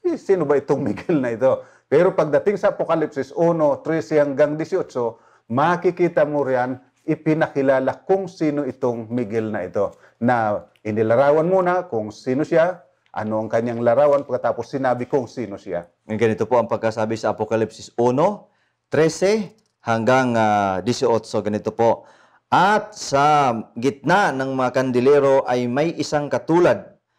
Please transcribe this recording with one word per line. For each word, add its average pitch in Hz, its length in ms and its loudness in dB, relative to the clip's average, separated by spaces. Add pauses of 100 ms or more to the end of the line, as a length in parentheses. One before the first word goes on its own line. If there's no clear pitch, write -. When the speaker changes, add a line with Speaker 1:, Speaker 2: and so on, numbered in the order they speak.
Speaker 1:
Eh, 330 80 0
sino 180 320 0
ba 143 80 2
itong 139 300 0
<laughs> - 20 -2
Miguel 139 320 -2
na 123 160 -2
ito? - 320 0 (200)
Pero 175 320 4
pagdating 156 400 0
sa 202 160 0
Apokalipsis 151 560 -4
uno 160 480 0
trece 156 400 -2
hanggang 147 400 2
dieciocho, 135 640 -4 (240)
makikita 170 800 0
mo 147 160 -2
riyan, 127 400 -2 (240)
ipinakilala 143 960 0
kung 190 240 0
sino 147 400 -4
itong 120 400 -4
Miguel 110 480 -4
na 92 80 -6
ito. 92 320 -4 (240)
Na 113 480 0 (160)
inilarawan 120 640 2
muna 180 400 0
kung 107 240 -6
sino 131 320 -4
siya, 175 400 0 (320)
ano 110 240 -4
ang 113 80 -4
kanyang 117 400 -2
larawan, 143 400 2
pagkatapos 120 400 -4
sinabi 123 400 -4
kung 131 240 -4
sino 101 240 -10
siya. 87 320 -8 (160)
Speaker 2:
Ganito 110 480 0
po 123 80 4
ang 110 80 0
pagkasabi 110 480 -2
sa 110 240 -4
Apokalipsis 110 560 -4
uno 139 560 0 (400)
trece 175 640 0 (320)
hanggang, 120 480 2
ah, 104 480 2
dieciocho. 117 560 -2
Ganito 104 320 -4
po, 113 320 2 (480)
"At 202 480 0
sa 143 560 2 (240)
gitna 151 560 0
ng 131 240 -4
mga 127 160 0
kandilero 135 720 4
ay 123 240 0
may 156 240 -2
isang 147 320 -4
katulad 131 720 0 (200)